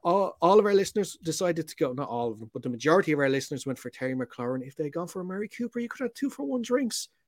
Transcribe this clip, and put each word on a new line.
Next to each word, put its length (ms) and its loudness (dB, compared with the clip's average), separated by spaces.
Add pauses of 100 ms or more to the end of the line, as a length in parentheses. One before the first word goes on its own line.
all, 380 2
all 180 8
of 60 6
our 100 4
listeners 480 0
decided 440 0
to 80 -14
go, 160 0
not 160 -4
all 240 -2
of 80 -10
them, 140 -14
but 80 -10
the 80 -4
majority 420 4
of 80 2
our 100 4
listeners 360 -2
went 140 -4
for 100 -12
Terry 240 -4
McLaurin. 520 -4
If 100 -16
they 100 -4
had 80 -6
gone 140 -4
for 140 -8
Amari 280 -6
Cooper, 300 -6
you 100 -4
could 140 -8
have 100 -4
two 160 -4
for 160 -8
one 160 -2
drinks. 480 -2 (180)